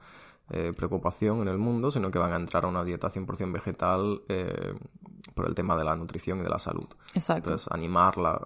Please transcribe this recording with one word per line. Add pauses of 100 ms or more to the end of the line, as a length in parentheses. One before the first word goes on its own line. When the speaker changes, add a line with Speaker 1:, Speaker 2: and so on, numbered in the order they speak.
(500)
Speaker 1:
eh,
preocupación
en
el
mundo,
sino
que
van
a
entrar
a
una
dieta
cien
por
cien
vegetal,
eh, (600)
por
el
tema
de
la
nutrición
y
de
la
salud. (280)
Speaker 2:
Exacto.
Speaker 1:
Entonces,
animarla (160)